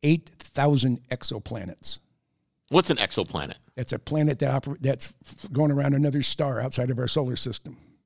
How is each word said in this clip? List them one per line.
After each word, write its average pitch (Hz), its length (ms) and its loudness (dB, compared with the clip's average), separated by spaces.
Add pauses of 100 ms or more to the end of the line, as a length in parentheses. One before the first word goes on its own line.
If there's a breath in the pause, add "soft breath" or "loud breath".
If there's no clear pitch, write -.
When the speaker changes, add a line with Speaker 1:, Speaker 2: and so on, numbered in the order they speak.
Speaker 1:
eight 156 340 4
thousand 131 600 2 (100)
exoplanets. 110 880 -6 (680)
Speaker 2:
What's 180 220 4
an - 80 2
exoplanet? 87 580 -2 (180)
Speaker 1:
That's - 180 -6
a - 60 -4
planet 151 400 0
that 135 240 0
oper-, 143 180 -8
that's 135 320 -2 (140)
f-, - 240 -18
going 147 220 4
around 139 220 2
another 143 280 2
star 135 380 -2
outside 127 300 -2
of 120 100 0
our 127 80 -2
solar 127 280 0
system. - 400 -8 (300)